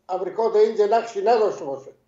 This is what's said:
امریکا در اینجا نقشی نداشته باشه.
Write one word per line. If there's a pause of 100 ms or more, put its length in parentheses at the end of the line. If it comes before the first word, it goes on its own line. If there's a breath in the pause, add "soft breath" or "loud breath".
امریکا
در
اینجا
نقشی
نداشته
باشه. (160)